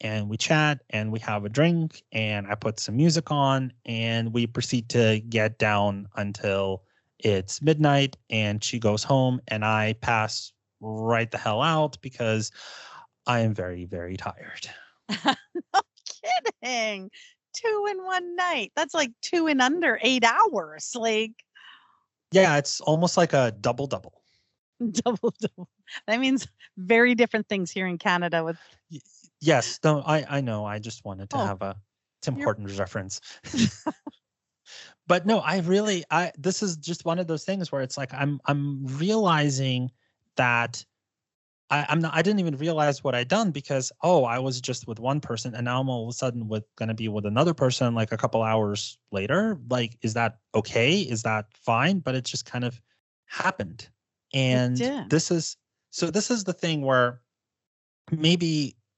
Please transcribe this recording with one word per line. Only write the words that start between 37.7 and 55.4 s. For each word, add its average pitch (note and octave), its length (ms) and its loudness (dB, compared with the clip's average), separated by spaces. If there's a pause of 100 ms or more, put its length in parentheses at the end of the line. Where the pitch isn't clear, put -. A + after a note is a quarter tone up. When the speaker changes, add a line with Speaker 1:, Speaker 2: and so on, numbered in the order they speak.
Speaker 1:
where C#3 100 -2
it's C3 140 -6
like, C#3 160 -8
I'm, C#3 320 -2
I'm C#3+ 400 -2 (140)
realizing D3 920 2 (460)
that A#2+ 480 0 (840)
I, D3 180 2
I'm D#3+ 120 2
not, D#3+ 140 -2
I D#3+ 80 2
didn't G3+ 180 2
even D#3+ 160 0
realize D3+ 480 2
what C3 100 0
I'd B2 140 0
done G#3 240 2
because, C3+ 400 -4 (100)
oh, E3 220 6
I A#2+ 140 0
was C3 220 -2
just B2 260 -6
with A2+ 140 -10
one C#3 200 0
person A#2 340 -6
and A#2+ 120 -4
now B2 140 0
I'm C3+ 100 -2
all A#2 140 -4
of A#2 60 -8
a A#2+ 40 -8
sudden A#2 340 -4
with, G#2+ 160 -4 (120)
gonna A2+ 180 -2
be A2 140 -4
with G#2 180 -4
another A2 280 4
person, B2+ 400 2
like, A2+ 180 0
a A2 60 -4
couple A2+ 240 0
hours G#2+ 560 0 (140)
later. D3+ 460 0 (120)
Like, A#2+ 320 -2
is A2 120 -2
that A#2 240 0 (160)
okay? A#2+ 460 2
Is A#2 240 -4
that G#2+ 300 -2
fine? C#3+ 460 0
But C3 160 -4
it B2 80 -4
just - 220 -8
kind B2 180 -6
of A#2+ 160 -6 (460)
happened. - 640 -6 (640)
Speaker 2:
It B2+ 140 4
Speaker 1:
And B2 100 0
Speaker 2:
did. B3 360 -2
Speaker 1:
this D#3 200 2
is, E3 260 -2 (340)